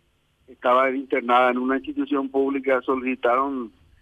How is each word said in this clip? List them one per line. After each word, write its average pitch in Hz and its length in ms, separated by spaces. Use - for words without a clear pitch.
estaba 131 420
internada 127 600
en 123 80
una 127 180
institución 135 520
pública, 135 540
solicitaron 127 880